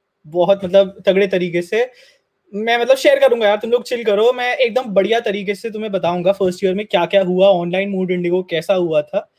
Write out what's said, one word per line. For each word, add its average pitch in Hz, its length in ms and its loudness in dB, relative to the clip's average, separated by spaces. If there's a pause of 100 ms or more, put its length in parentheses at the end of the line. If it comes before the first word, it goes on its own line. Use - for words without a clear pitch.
(260)
बहुत 180 380 0
मतलब 190 420 2
तगड़े 196 200 4
तरीके 180 360 -2
से। 220 280 -2 (640)
मैं 226 240 -2
मतलब 240 180 4
share 277 220 2
करूंगा 233 300 2
यार, 208 80 2
तुम 226 140 -8
लोग 240 120 0
chill 233 220 -6
करो, 214 280 2
मैं 247 240 -4
एकदम 240 260 0
बढ़िया 208 380 0
तरीके 202 340 -4
से 226 160 -10
तुम्हें 214 220 -8
बताऊंगा 180 400 0
first 185 320 -2
year 185 100 0
में 208 120 -6
क्या-क्या 190 360 2
हुआ, 185 260 2
online 185 400 0
mood 190 220 -4
indigo 180 320 -2
कैसा 170 320 -2
हुआ 160 280 0
था। 190 260 -6 (100)